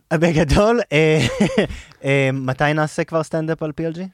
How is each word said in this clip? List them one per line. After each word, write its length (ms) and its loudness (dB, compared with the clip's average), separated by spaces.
בגדול, 680 2
אה, 340 4
<laughs> 400 -12
אה, 280 0
מתי 420 -2
נעשה 300 -2
כבר 180 -2
סטנדאפ 400 -4
על 100 -6
פי 140 -6
אל 60 -6
ג'י? 220 -12